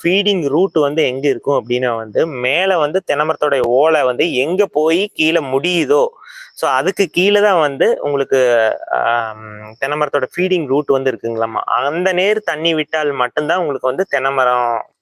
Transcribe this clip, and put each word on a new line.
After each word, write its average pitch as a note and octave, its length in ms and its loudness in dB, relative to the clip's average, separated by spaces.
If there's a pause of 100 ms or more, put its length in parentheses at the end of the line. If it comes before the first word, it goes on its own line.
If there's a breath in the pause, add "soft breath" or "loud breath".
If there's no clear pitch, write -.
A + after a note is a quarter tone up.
ஃபீடிங் F#3 440 0
ரூட் E3+ 260 0
வந்து D3+ 320 2
எங்க C3+ 220 -2
இருக்கும் B2+ 380 0
அப்படின்னா B2 300 0
வந்து A2+ 320 -4
மேல D#3 500 0
வந்து D#3 240 0
தென்னை D3 240 -2
மரத்தோடைய D3+ 340 0
ஓலை C#3 440 2
வந்து C3 300 0
எங்க E3 320 0
போய் E3 480 0
கீழே D#3+ 260 0
முடியுதோ, C#3+ 680 0 (460 loud breath)
so D#3 160 -4
அதுக்கு D#3 380 0
கீழே G3+ 340 2
தான் G3+ 180 4
வந்து D3+ 420 2
உங்களுக்கு, B2+ 720 2 (160)
ஆம், A2 880 -4
தென்னை D3 200 -4
மரத்தோட C#3 280 -2 (100)
ஃபீடிங் F3 300 0
ரூட் C#3+ 180 0
வந்து C3+ 260 2
இருக்குங்களாமா. A2+ 460 -4
அந்த D3+ 560 -2
நேர் G3+ 280 0
தண்ணி E3 320 -2
விட்டால் D3+ 380 -2
மட்டும்தான் D3 480 0
உங்களுக்கு D3 280 -2
வந்து C#3 180 0
தென்னை C3+ 260 -2
மரம் B2 540 0 (160)